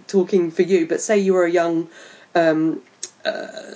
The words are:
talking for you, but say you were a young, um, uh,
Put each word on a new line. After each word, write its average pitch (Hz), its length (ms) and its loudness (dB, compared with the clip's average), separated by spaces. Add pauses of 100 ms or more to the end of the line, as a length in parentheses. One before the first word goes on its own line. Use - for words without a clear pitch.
talking 180 440 0
for 185 120 -2
you, 170 240 2
but 165 140 -4
say 214 180 0
you 190 160 2
were 180 100 4
a 170 60 0
young, 170 380 0 (460)
um, 160 480 2 (420)
uh, - 220 -6 (300)